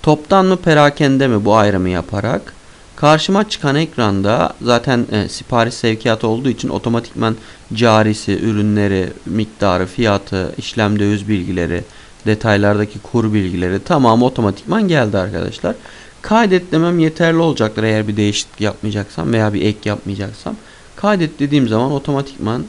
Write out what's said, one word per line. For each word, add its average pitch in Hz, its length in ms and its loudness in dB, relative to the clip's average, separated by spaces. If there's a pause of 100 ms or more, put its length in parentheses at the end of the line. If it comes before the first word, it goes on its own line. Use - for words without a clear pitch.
Toptan 185 440 4
mı 185 100 4
perakende 143 720 4
mi 107 160 0
bu 104 100 4
ayrımı 101 340 2
yaparak 98 640 -4 (420)
karşıma 175 520 2
çıkan 143 280 -2
ekranda 117 840 0
zaten, 120 500 0
e, 104 160 0
sipariş 117 460 -2
sevkiyatı 113 540 0
olduğu 120 200 -2
için 120 200 -4
otomatikman 113 680 -2 (380)
carisi, 107 580 2
ürünleri, 104 800 0 (140)
miktarı, 95 600 -2
fiyatı, 98 720 -2
işlem 104 400 -2
döviz 101 300 0
bilgileri, 90 560 -2 (420)
detaylardaki 104 720 2
kur 110 340 -2
bilgileri 92 520 -2
tamamı 123 400 4
otomatikman 123 640 -2
geldi 117 300 0
arkadaşlar. 90 560 -4 (480)
Kaydet 190 500 2
demem 170 260 2
yeterli 165 400 2
olacaktır 113 440 0
eğer 107 260 0
bir 104 80 -4
değişiklik 104 440 -2
yapmayacaksam 104 720 -4
veya 107 220 0
bir - 80 -2
ek 104 220 0
yapmayacaksam. 101 720 -8 (400)
Kaydet 190 420 0
dediğim 139 300 2
zaman 120 240 0
otomatikman 139 760 -4